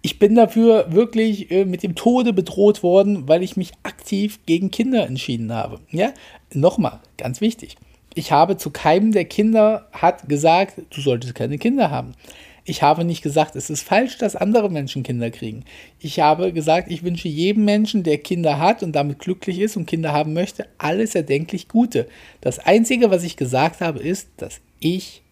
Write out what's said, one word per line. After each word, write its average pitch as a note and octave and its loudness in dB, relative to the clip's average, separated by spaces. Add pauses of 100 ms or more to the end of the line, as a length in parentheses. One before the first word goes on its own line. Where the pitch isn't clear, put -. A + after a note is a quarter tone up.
Ich - -10
bin G#3 6
dafür A3+ 4
wirklich, A3 0
äh, F#3+ 2
mit F3+ -4
dem F3+ -4
Tode A#3+ 2
bedroht G3 2
worden, F#3 2
weil E3+ 4
ich F#3 -6
mich F#3 -6 (100)
aktiv - -6
gegen F3+ 0
Kinder A#3 0
entschieden A#2+ -6
habe. A2+ -8 (100)
Ja? G3+ -2 (400)
Nochmal, D#3+ 0 (160)
ganz B2+ -8
wichtig. - -4 (380)
Ich - -4
habe E3+ 4
zu - -8
keinem G3 2
der F#3 2
Kinder G#3+ 2
hat F3 0
gesagt, E3 2
du C#3+ -12
solltest B2 -2
keine C3 -6
Kinder A#3 0
haben. B2 -8 (500)
Ich - -6
habe D#3 4
nicht E3+ -4
gesagt, D3+ -2
es C3 -10
ist D3 -8
falsch, A3+ 0
dass G#3 -4
andere G#3 0
Menschen C#3 -6
Kinder A#2 -6
kriegen. A2+ -14 (340)
Ich D#3+ -6
habe D#3+ 2
gesagt, E3 -2
ich E3+ -10
wünsche F3 -6
jedem F#3 0
Menschen, G#3 0
der D3+ 0
Kinder D#3 -2
hat G3 2
und D#3+ -6
damit C#3+ -2
glücklich F3+ -6
ist G#3+ -2
und E3+ -4
Kinder D#3+ -4
haben D3+ -2
möchte, - -6 (100)
alles F#3+ -2
erdenklich D#3 -4
Gute. A#3 0 (340)
Das - -4
Einzige, A3+ 4
was F3 0
ich E3+ -10
gesagt C3+ -2
habe, E3 -4
ist, E3 -6
dass - -14 (180)
ich F3+ -6